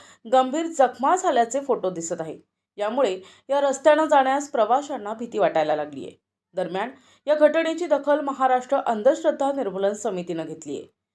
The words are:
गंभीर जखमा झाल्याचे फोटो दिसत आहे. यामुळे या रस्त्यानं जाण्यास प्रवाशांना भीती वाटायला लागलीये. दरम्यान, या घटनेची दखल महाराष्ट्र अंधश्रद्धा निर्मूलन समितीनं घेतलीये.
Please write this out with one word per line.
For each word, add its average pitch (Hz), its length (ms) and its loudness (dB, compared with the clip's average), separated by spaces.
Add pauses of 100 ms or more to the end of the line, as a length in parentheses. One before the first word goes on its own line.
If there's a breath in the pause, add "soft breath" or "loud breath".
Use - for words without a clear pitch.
(340 loud breath)
गंभीर 262 340 2
जखमा 277 480 2
झाल्याचे 269 440 0
फोटो 240 300 -2
दिसत 170 320 -8
आहे. 160 160 -10 (400)
यामुळे 208 420 0 (300 loud breath)
या 277 120 2
रस्त्यानं 294 440 4
जाण्यास 277 440 2
प्रवाशांना 240 640 0
भीती 226 240 -10
वाटायला 156 380 2
लागलीये. 147 360 -8 (440)
दरम्यान, 185 340 -4 (380 soft breath)
या 294 80 2
घटनेची 320 500 2
दखल 294 340 2
महाराष्ट्र 262 580 0
अंधश्रद्धा 277 760 0
निर्मूलन 202 420 -2
समितीनं 180 520 -6
घेतलीये. 151 380 -10 (320)